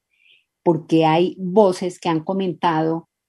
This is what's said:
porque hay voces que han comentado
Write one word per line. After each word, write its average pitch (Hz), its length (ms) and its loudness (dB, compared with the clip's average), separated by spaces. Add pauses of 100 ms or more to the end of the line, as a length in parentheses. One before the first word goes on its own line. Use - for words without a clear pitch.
(640)
porque 160 420 2
hay 165 340 0
voces 185 580 0
que - 120 -8
han 160 160 -2
comentado 165 840 -4 (200)